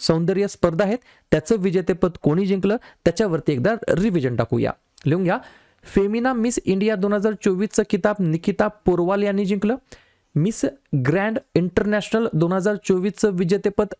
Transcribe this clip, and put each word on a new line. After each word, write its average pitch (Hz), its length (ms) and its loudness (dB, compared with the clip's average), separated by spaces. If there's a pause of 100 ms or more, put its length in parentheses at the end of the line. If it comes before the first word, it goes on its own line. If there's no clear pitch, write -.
सौंदर्य 180 460 0
स्पर्धा 175 380 0
आहेत, 214 120 -2 (340)
त्याचं 165 260 2
विजेतेपद 180 540 0 (100)
कोणी 175 240 0
जिंकलं, 196 320 0 (280)
त्याच्यावरती 165 480 0
एकदा 143 220 0 (140)
रिव्हिजन 160 460 0
टाकूया. 117 360 0 (340)
लिहून 170 180 2
घ्या, 180 140 0 (460)
फेमिना 226 500 0
मिस 233 320 0
इंडिया 208 300 0
दोन 202 180 0
हजार 208 200 0
चोवीसचं 190 560 0
किताब 208 300 0
निकिता 185 480 0
पोरवाल 180 560 0
यांनी 202 220 -2
जिंकलं. 208 300 -2 (600)
मिस 180 300 0 (420)
ग्रँड 196 320 0 (160)
इंटरनॅशनल 208 800 0
दोन 170 180 2
हजार 190 240 0
चोवीसचं 196 560 0
विजेतेपद 196 560 0 (120)